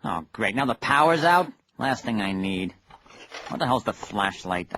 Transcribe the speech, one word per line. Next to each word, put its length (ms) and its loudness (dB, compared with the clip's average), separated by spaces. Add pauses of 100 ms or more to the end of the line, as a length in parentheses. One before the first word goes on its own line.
Oh, 300 -4
great. 220 -2
Now 120 0
the 80 0
power's 500 4
out? 280 4 (260)
Last 260 -2
thing 160 -2
I 120 -2
need. 420 -4 (720)
What 100 -8
the 80 -2
hell's 180 2
the 80 -2
flashlight? 840 -4